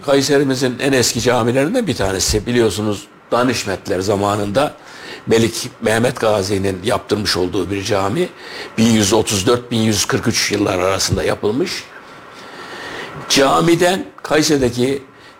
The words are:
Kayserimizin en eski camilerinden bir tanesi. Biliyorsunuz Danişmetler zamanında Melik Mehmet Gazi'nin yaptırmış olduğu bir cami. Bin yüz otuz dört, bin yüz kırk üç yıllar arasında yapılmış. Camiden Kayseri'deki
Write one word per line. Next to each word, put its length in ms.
Kayserimizin 720
en 140
eski 280
camilerinden 640
bir 80
tanesi. 500
Biliyorsunuz 640
Danişmetler 680
zamanında 720
Melik 420
Mehmet 380
Gazi'nin 640
yaptırmış 540
olduğu 340
bir 120
cami. 460
Bin 80
yüz 280
otuz 340
dört, 240
bin 80
yüz 260
kırk 220
üç 240
yıllar 280
arasında 440
yapılmış. 600
Camiden 760
Kayseri'deki 800